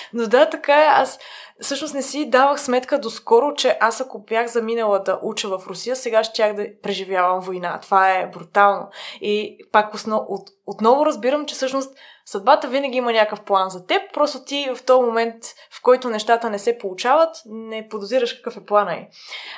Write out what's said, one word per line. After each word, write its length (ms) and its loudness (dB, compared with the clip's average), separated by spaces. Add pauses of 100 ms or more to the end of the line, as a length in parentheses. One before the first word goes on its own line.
(140)
Но 140 -4
да, 220 4
така 340 2
е. 60 6
Аз 300 2 (420)
всъщност 320 -6
не 80 -6
си 280 -6
давах 320 4
сметка 380 0
доскоро, 560 2
че 240 2
аз 220 2
ако 220 -10
бях 240 -2
заминала 520 0
да 220 -2
уча 360 -6
в 100 -14
Русия, 280 -6
сега 280 2
щях 320 0
да 120 -6 (160)
преживявам 560 0
война. 420 -8
Това 300 2
е 180 -2
брутално. 580 2 (340)
И 360 -4 (140)
пак 220 2
осно-, 360 -4
от-, 200 -10 (160)
отново 400 2
разбирам, 400 -2
че 100 -10
всъщност 380 -6 (320)
съдбата 420 2
винаги 300 -2
има 160 -2
някакъв 280 0
план 280 0
за 160 -12
теб, 160 0 (120)
просто 300 -2
ти 320 -4
в 80 -18
този 220 4
момент, 380 -2 (280)
в 100 -20
който 280 4
нещата 400 0
не 100 -4
се 180 -2
получават, 580 0 (100)
не 440 -12
подозираш 440 -2
какъв 240 -12
е 80 -18
плана 280 0
й. 140 -12 (500)